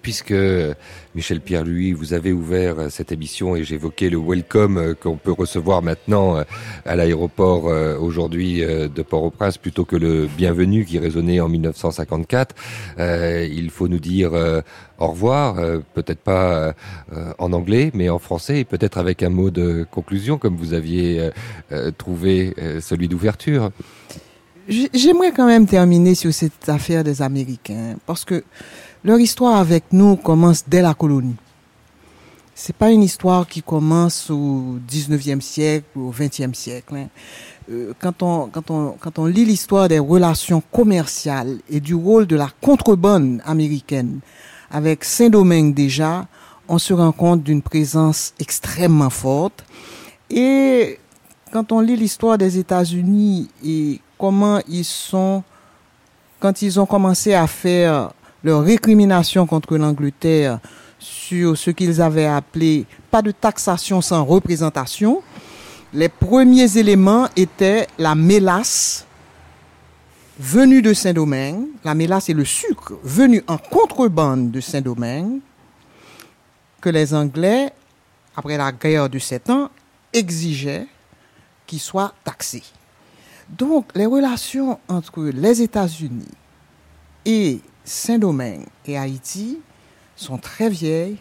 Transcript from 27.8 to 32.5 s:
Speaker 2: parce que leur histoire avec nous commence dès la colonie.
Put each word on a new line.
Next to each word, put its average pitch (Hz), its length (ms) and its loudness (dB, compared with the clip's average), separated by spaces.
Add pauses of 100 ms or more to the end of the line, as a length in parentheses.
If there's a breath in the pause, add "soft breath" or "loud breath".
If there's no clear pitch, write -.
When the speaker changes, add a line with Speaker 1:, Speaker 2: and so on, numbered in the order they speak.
Speaker 2:
parce 170 180 -8
que 175 180 -4 (600 loud breath)
leur 226 160 4
histoire 240 360 2
avec 170 360 2
nous 196 240 6
commence 165 520 4
dès 175 160 4
la 160 100 2
colonie. 135 420 0 (1160 soft breath)